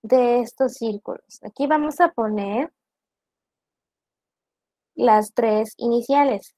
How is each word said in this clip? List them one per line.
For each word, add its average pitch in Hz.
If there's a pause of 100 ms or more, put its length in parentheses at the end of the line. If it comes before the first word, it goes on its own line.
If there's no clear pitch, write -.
de 240
estos 247
círculos. -
Aquí 262
vamos 302
a 339
poner 214 (2250)
las 220
tres 220
iniciales 240